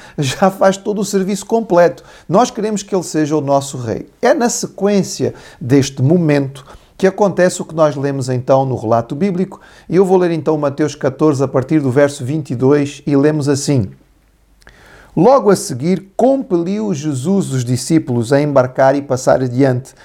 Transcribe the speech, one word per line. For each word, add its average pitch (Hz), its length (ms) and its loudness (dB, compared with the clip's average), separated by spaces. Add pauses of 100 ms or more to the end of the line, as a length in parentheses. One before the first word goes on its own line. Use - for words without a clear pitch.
<laughs> - 120 -20
já 156 340 0
faz 190 280 0
todo 208 240 -6
o - 20 -4
serviço 190 400 -4
completo. 180 580 2 (240)
Nós 226 240 2
queremos 214 320 -4
que - 120 -8
ele 180 100 -2
seja 156 320 -2
o 151 60 0
nosso 139 340 -2
rei." 117 320 -6 (140)
É 240 100 2
na 240 160 -2
sequência 196 880 -2 (260)
deste 131 420 0
momento 147 600 0 (320)
que 185 100 0
acontece 185 540 0
o 180 60 -10
que - 80 -14
nós 151 220 2
lemos 135 340 -4
então 135 340 0
no 131 120 -2
relato 117 380 -2
bíblico, 180 460 -4 (300)
e 156 60 0
eu 190 100 4
vou 185 100 2
ler 180 140 2
então 156 260 -2
Mateus 147 380 -2
catorze, 143 480 0
a 135 60 0
partir 139 320 0
do 135 100 0
verso 143 340 2
vinte 151 280 -6
e 127 40 -4
dois, 143 500 0
e 143 80 0
lemos 143 320 2
assim: 139 440 0 (1300)
Logo 214 300 4
a 190 80 6
seguir, 165 580 -4
compeliu 208 800 0
Jesus 147 580 -2
os 131 140 -2
discípulos 123 720 0
a 143 80 4
embarcar 135 520 2
e 143 60 -2
passar 139 420 0
adiante 127 520 0 (100)